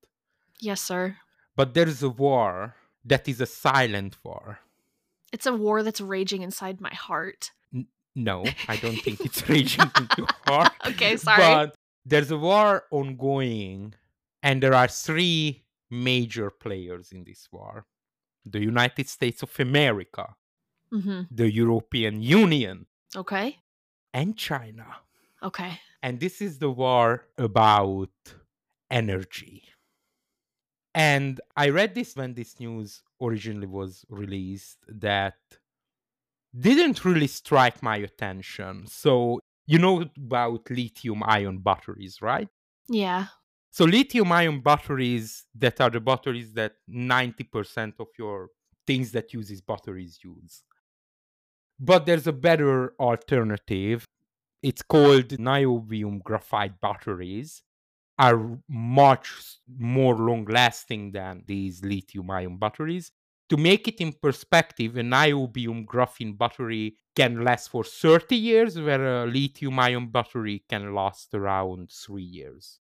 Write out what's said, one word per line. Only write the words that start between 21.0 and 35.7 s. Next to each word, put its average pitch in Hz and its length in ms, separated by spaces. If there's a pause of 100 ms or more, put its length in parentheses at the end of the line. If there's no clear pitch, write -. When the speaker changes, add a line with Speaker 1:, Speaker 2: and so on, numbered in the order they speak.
Speaker 2:
the 113 200
European 113 680
Union, 135 640 (300)
Speaker 1:
Okay. 196 420 (540)
Speaker 2:
and 170 240
China. 113 500 (560)
Speaker 1:
Okay. 180 380 (200)
Speaker 2:
And 123 200
this 180 200
is 156 200
the 147 100
war 123 560 (100)
about 104 720 (800)
energy. 95 760 (1300)
And 139 460 (160)
I 143 140
read 185 240
this 247 200
when 131 200
this 117 260
news 113 420 (180)
originally 107 460
was 95 420
released 98 720 (100)
that 101 460 (1200)